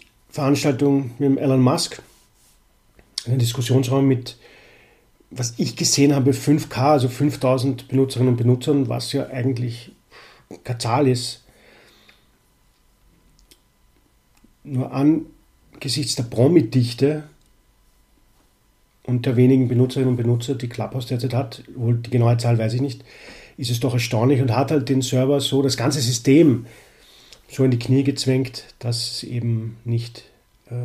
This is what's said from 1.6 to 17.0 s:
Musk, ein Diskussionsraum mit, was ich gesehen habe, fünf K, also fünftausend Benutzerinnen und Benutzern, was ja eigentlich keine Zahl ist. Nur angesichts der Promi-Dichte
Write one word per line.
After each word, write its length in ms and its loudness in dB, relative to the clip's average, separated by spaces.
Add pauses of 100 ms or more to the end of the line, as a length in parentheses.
Musk, 420 0 (1200)
ein 120 -2
Diskussionsraum 680 0
mit, 300 -2 (920)
was 280 -8
ich 180 -4
gesehen 380 2
habe, 180 2
fünf 360 0
K, 240 2
also 160 2
fünftausend 800 -2
Benutzerinnen 440 0
und 60 0
Benutzern, 500 2
was 240 -6
ja 160 -4
eigentlich 640 -6 (720)
keine 140 -8
Zahl 300 0
ist. 360 -4 (3250)
Nur 280 -6
angesichts 1200 -4
der 80 -4
Promi-Dichte 1000 2 (1800)